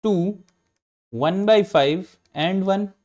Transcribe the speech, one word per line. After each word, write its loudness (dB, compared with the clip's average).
two, -2
one -2
by 6
five, 0
and -2
one. -2